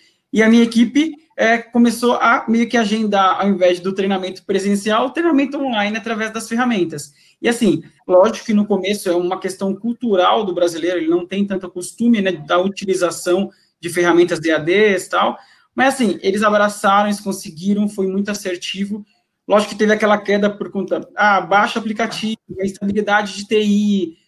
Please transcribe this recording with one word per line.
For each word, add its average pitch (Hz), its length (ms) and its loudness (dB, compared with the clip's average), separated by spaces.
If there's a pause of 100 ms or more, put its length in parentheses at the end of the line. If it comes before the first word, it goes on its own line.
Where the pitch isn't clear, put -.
(320)
e 208 100 2
a 220 80 4
minha 233 140 6
equipe, 240 500 2 (240)
é, 226 200 2
começou 233 580 0
a 240 320 2
meio 226 200 2
que 240 100 -2
agendar, 202 600 2
ao 196 100 2
invés 180 300 2
do 185 140 -4
treinamento 190 520 -4
presencial, 202 600 0
o 269 60 -4
treinamento 285 460 0
online 220 400 -4
através 220 340 -6
das 220 160 -10
ferramentas. 202 680 -2 (280)
E 214 60 -2
assim, 220 360 2 (240)
lógico 185 380 4
que 226 80 0
no 208 120 2
começo 202 420 -2
é 175 80 0
uma 180 240 -2
questão 196 360 -6
cultural 214 720 0
do 180 80 -4
brasileiro, 175 440 -2
ele 160 120 -2
não 175 160 2
tem 196 200 -2
tanto 190 240 -6
costume, 220 520 0
né, 190 100 0
da 170 260 -2
utilização 185 920 -2 (300)
de 170 100 -10
ferramentas 175 500 2
de 160 100 -2
E - 20 2
A 160 60 2
Ds 190 480 2
e - 40 -18
tal, 214 280 0 (380)
mas 262 180 2
assim, 220 280 0
eles 196 200 0
abraçaram, 208 640 2
eles 208 120 -4
conseguiram, 196 680 -4
foi 196 200 -4
muito 196 240 -2
assertivo. 196 760 -8 (420)
Lógico 208 260 2
que 202 40 -10
teve 214 160 2
aquela 214 240 2
queda 208 320 0
por - 220 -8
conta, 175 440 -6
ah, 202 240 2
baixo 196 380 0
aplicativo, 220 600 -6 (200)
a 190 60 -4
instabilidade 202 720 -2
de 202 120 -12
T 214 140 2
I, 202 560 0 (100)